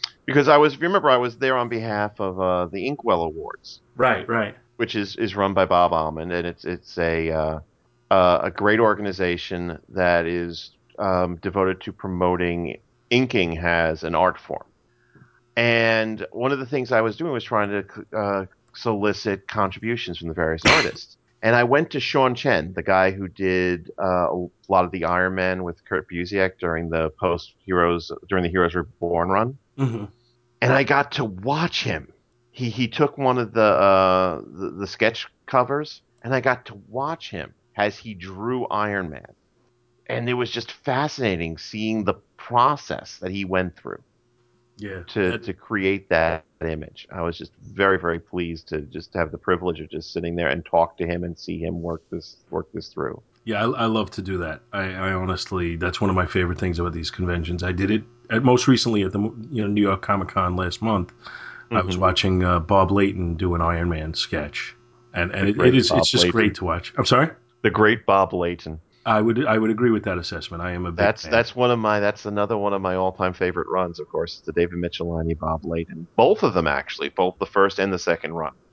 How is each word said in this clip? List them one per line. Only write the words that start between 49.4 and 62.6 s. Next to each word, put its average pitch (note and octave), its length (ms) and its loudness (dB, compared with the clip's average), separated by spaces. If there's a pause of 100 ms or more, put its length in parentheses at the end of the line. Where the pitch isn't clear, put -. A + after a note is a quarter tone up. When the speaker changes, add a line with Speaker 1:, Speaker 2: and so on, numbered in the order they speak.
Speaker 1:
of D#2 100 -16
just D#2+ 220 -10
sitting E2+ 240 -6
there E2+ 120 0
and E2 160 -2
talk - 340 2
to F2 80 -4
him F2 180 -4
and E2+ 140 -8
see F2 200 -8
him E2 240 -6
work E2+ 280 -6
this, - 260 -12 (140)
work E2+ 220 -6
this - 160 -12
through. - 320 -8 (240)
Speaker 2:
Yeah, A2 220 -2
I, B2 160 -2
I A#2 40 2
love A2 260 0
to G2+ 100 -8
do F#2 160 -4
that. D#2+ 240 -8 (100)
I, G2 120 -4
I F#2+ 280 -4
honestly, F#2 640 -4
that's F2 240 -4
one G2+ 80 2
of F#2 80 0
my F2+ 100 2
favorite F2 320 -2
things F2 200 -2
about F2 160 -2
these E2 160 -8
conventions. F2 520 -4
I F2+ 100 -2
did F#2+ 180 0
it G#2+ 120 2 (280)
at, A2+ 120 0
most B2 260 6
recently A2+ 340 4
at F#2+ 100 -2
the, G2+ 80 0 (300)
you A#2 120 -4
know, G#2 60 -4
New G#2 140 2
York F#2+ 200 2
Comic F#2+ 260 0
Con F2+ 280 0
last F2+ 240 -4
month. G#2+ 320 0 (580)
I G2+ 120 2
was F#2 140 -2
Speaker 1:
Mm-hmm. F2+ 60 -2
Speaker 2:
watching, F#2 420 2
uh, F2 160 2